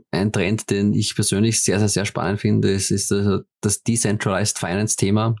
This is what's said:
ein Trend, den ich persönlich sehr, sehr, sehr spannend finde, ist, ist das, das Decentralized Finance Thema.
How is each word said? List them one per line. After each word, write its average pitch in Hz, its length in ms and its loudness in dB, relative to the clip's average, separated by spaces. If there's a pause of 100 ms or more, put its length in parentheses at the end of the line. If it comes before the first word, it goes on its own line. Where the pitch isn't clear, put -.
(100)
ein 101 220 0
Trend, 101 380 0
den 101 220 2
ich 107 220 0
persönlich 110 480 0
sehr, 92 160 0
sehr, 107 100 2
sehr 98 160 0
spannend - 360 -4
finde, 107 320 2
ist, 98 180 -2
ist 98 220 -2
das, 101 300 2 (180)
das - 240 -2
Decentralized 104 720 0
Finance 98 380 -2
Thema. 107 440 2